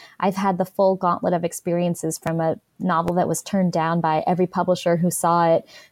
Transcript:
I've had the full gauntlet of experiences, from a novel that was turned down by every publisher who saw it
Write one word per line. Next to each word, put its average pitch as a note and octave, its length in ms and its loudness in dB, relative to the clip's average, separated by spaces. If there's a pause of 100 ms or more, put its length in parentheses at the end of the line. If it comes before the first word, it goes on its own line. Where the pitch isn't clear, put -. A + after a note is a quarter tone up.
(180)
I've F#3+ 160 0
had G3 220 0
the F#3 80 0
full F#3+ 320 2
gauntlet F3+ 380 0
of E3+ 100 -2
experiences, E3+ 720 -4
from E3 240 -4
a D#3+ 180 -2 (200)
novel F3 380 0
that F3+ 120 2
was E3 140 -4
turned F#3 300 0
down E3 280 0
by D#3+ 260 0
every F3+ 200 2
publisher F3 500 0
who E3+ 140 0
saw E3+ 420 2
it - 160 0 (240)